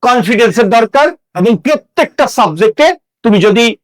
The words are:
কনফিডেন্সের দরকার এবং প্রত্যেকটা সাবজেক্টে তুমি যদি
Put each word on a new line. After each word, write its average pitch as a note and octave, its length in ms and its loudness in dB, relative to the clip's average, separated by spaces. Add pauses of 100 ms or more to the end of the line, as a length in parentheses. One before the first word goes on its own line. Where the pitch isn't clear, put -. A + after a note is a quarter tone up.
কনফিডেন্সের A3+ 680 0
দরকার A#3 360 0 (280)
এবং A3+ 220 0
প্রত্যেকটা - 720 -4
সাবজেক্টে A3 680 0 (280)
তুমি G#3 160 2
যদি G#3+ 460 0